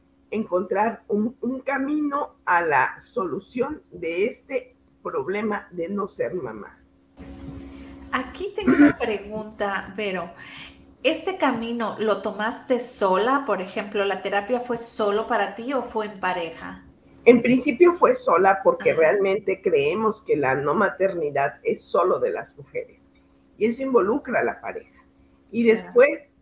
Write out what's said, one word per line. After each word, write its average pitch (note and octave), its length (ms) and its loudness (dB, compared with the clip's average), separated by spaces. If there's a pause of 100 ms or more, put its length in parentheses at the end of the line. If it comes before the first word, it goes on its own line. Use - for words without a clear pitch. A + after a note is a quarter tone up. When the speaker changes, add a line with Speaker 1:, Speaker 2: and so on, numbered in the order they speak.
(320)
Speaker 1:
encontrar G3+ 760 -2
un, G#3+ 320 -2
un C4 220 -4
camino C#4+ 760 -2 (100)
a F3 160 2
la C#3 380 0
solución A3 840 -6 (100)
de E3+ 340 -4
este - 500 -8 (260)
problema G3 680 -4
de E3+ 160 -6
no G3+ 220 -4
ser B2 240 -4
mamá. A2+ 440 -10 (1300)
Speaker 2:
Aquí C#4 440 -6
tengo G4+ 200 4
una C#4+ 220 8
pregunta, G#3+ 1000 -4
Vero. F#3 360 -4 (720)
¿Este D#4+ 340 0
camino A#3 640 -2
lo G3+ 220 2
tomaste A3+ 580 -2
sola? A3 680 2
Por G3 160 0
ejemplo, G3+ 440 -4
¿la F#3+ 160 -2
terapia G3+ 380 0
fue A#3+ 180 -4
solo A3 500 -2
para G3+ 280 0
ti A#3 180 -8
o B3 100 -2
fue G#3+ 240 -6
en G3+ 120 -12
pareja? F3+ 640 -6 (420)
Speaker 1:
En A#3+ 160 8
principio C#4+ 520 4
fue - 220 4
sola G3 480 4
porque F3 280 4
Speaker 2:
Ajá. C#3+ 100 2
Speaker 1:
realmente G3 600 2
creemos F#3 600 0
que D#3 160 2
la C3+ 180 2
no C#3+ 200 0
maternidad E3+ 880 0
es G#3+ 200 -2
solo F3+ 360 2
de A2 120 0
las - 260 -8
mujeres - 520 -14 (480)
y F#3+ 80 0
eso A#3+ 180 0
involucra A#3+ 560 0
a A#2+ 40 0
la - 180 -4
pareja. - 320 -12 (580)
Y A#3 120 0
Speaker 2:
Claro. A3+ 180 4
Speaker 1:
después, C4 500 2 (100)